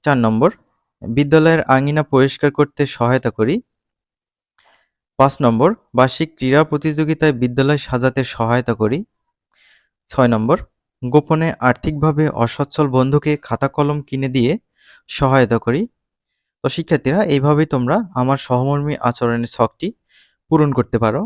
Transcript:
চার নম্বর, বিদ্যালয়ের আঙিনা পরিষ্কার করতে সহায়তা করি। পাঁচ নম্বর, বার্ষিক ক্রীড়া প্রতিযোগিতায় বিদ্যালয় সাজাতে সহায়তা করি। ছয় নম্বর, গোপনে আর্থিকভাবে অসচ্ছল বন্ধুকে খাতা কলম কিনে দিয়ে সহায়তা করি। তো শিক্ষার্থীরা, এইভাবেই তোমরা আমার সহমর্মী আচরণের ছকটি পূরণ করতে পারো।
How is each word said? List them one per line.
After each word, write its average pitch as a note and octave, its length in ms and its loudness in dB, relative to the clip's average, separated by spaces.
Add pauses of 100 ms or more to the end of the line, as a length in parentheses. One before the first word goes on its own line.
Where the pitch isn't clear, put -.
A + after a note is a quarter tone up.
চার C#3+ 140 2
নম্বর, A#2 320 2 (520)
বিদ্যালয়ের D#3 680 2
আঙিনা C#3+ 340 2
পরিষ্কার C3+ 480 2
করতে D3 340 -2
সহায়তা B2 460 -2
করি। A#2 240 0 (1600)
পাঁচ C3+ 220 4
নম্বর, B2 280 4 (260)
বার্ষিক C3 380 0
ক্রীড়া C3 300 0
প্রতিযোগিতায় D#3 720 -2
বিদ্যালয় B2+ 520 0
সাজাতে B2+ 380 -2
সহায়তা A#2+ 500 -2
করি। A2 260 -2 (1120)
ছয় B2 200 2
নম্বর, A#2 280 2 (460)
গোপনে D3+ 460 2 (120)
আর্থিকভাবে D3+ 640 0 (100)
অসচ্ছল C#3 520 -2
বন্ধুকে C3+ 500 0
খাতা - 300 -6
কলম D3 340 -2
কিনে C3+ 280 -6
দিয়ে B2+ 240 2 (560)
সহায়তা C3 500 2
করি। C3 220 -2 (840)
তো C3+ 60 -2
শিক্ষার্থীরা, D#3 540 -2
এইভাবেই D3 440 2
তোমরা C3 300 -2 (180)
আমার B2+ 220 0
সহমর্মী C#3 640 -2
আচরণের A#2 520 -2
ছকটি - 340 -2 (640)
পূরণ D3+ 220 2
করতে B2 240 -2
পারো। A2+ 280 0